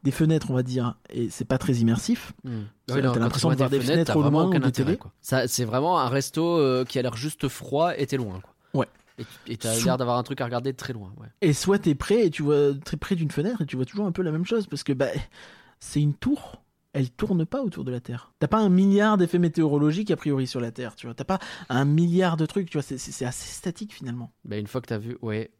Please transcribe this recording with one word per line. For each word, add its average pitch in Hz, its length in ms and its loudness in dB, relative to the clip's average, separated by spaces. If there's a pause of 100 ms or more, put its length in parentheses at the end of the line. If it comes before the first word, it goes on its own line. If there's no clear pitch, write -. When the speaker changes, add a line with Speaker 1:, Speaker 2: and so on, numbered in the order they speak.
Speaker 1:
des 143 80 2
fenêtres, 160 400 2
on 131 40 0
va 127 80 2
dire, 127 340 -2 (140)
et 120 200 -4
c'est - 160 -8
pas 131 100 0
très 131 200 2
immersif. 117 560 0 (120)
Speaker 2:
Hmm. 135 60 -10 (360)
Speaker 1:
C'est, 123 100 -2
Speaker 2:
Ouais, 139 60 2
non, 131 60 4
Speaker 1:
t'as 120 60 2
Speaker 2:
quand 120 60 2
Speaker 1:
l'impression 117 280 2
Speaker 2:
tu 151 60 4
Speaker 1:
de 131 40 -2
Speaker 2:
vois 135 100 2
Speaker 1:
voir - 20 0
Speaker 2:
des 139 80 2
Speaker 1:
des 127 60 0
Speaker 2:
fenêtres, 139 120 2
Speaker 1:
fenêtres 170 160 2
Speaker 2:
t'as 156 60 4
Speaker 1:
au 147 40 4
Speaker 2:
vraiment 143 180 4
Speaker 1:
loin 175 80 2
Speaker 2:
aucun 175 100 4
Speaker 1:
ou - 40 4
des 127 60 2
Speaker 2:
intérêt, 131 240 0
Speaker 1:
télés. - 60 -2
Speaker 2:
quoi. - 140 -18 (100)
Ça, 131 260 0
c'est 123 160 -2
vraiment 139 360 0
un 127 80 2
resto, 160 500 0
euh, 131 260 2
qui 127 140 -4
a 127 40 0
l'air 117 140 -4
juste 143 320 -6
froid 156 480 0
et 139 100 -2
t'es 135 120 -4
loin, 95 220 -6
quoi. - 400 -6
Speaker 1:
Ouais. 117 80 -2 (580)
Speaker 2:
Et, 113 60 -8
et 117 40 -6
t'as 113 180 -4
Speaker 1:
Sou- 117 120 0
Speaker 2:
l'air 127 100 2
d'avoir 123 220 0
un 123 40 0
truc 135 200 -6
à - 20 -2
regarder 120 280 -4
de 127 40 -8
très - 160 -10
loin, 104 260 -12
ouais. 110 100 -18 (120)
Speaker 1:
Et 156 140 4
soit 196 240 2
t'es 170 160 2
près 208 320 2
et 165 40 4
tu 151 120 -6
vois, 143 320 4 (100)
très 156 140 -6
près - 180 -2
d'une 160 140 0
fenêtre 208 320 -2
et 147 40 -2
tu 135 100 -8
vois 131 100 0
toujours 202 200 -6
un 180 60 -2
peu 190 100 -4
la 165 100 -2
même 160 140 -2
chose 220 200 -2
parce - 180 -8
que, 143 80 0
bah, 131 160 0 (680)
c'est - 240 -4
une 147 120 2
tour. - 480 -4 (300)
Elle 135 160 -2
tourne 180 380 -2
pas 269 160 -4
autour 180 220 -6
de 127 80 -6
la 123 80 -6
Terre. - 400 -12
T'as 151 80 0
pas 220 100 2
un 214 100 4
milliard 196 480 6
d'effets 180 220 2
météorologiques, 160 720 2
a 160 60 4
priori, 135 320 0
sur - 100 -6
la 120 140 -4
Terre, 120 240 -10
tu - 100 -16
vois. 117 80 -10
T'as - 80 -10
pas 185 160 -2 (300)
un 135 160 2
milliard 170 520 4
de 156 100 0
trucs, 190 220 -4
tu 156 100 -4
vois. 139 40 -2
C'est, 135 160 -8
c'est, 151 140 -12
c'est - 120 -8
assez - 240 -8
statique, - 460 -10
finalement. 120 380 -10 (120)
Speaker 2:
Bah, 104 120 -8
une 104 100 -6
fois 127 140 -6
que - 80 -18
t'as 113 100 -4
vu, 117 240 -10
ouais. 110 380 -4